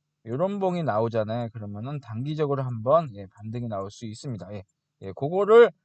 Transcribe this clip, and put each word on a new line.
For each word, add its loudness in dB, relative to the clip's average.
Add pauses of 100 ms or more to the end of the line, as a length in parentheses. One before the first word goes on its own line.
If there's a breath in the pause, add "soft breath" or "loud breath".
(260)
요런 -2
봉이 0
나오잖아요. 0
그러면은 -10
단기적으로 -4
한번, 2
예, -12
반등이 -10
나올 -6
수 -14
있습니다. -10
예, -12 (380)
예, -10
그거를, 6 (140)